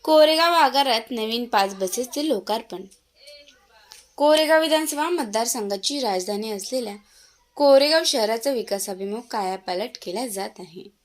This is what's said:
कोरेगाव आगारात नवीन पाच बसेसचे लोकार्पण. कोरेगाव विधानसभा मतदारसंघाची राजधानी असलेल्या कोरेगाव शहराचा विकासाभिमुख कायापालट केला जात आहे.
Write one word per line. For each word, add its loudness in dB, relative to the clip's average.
कोरेगाव 6
आगारात 2
नवीन -4
पाच 0
बसेसचे -4
लोकार्पण. -4
कोरेगाव 4
विधानसभा 0
मतदारसंघाची -4
राजधानी -4
असलेल्या -8
कोरेगाव 6
शहराचा 0
विकासाभिमुख -6
कायापालट -4
केला -6
जात -8
आहे. -18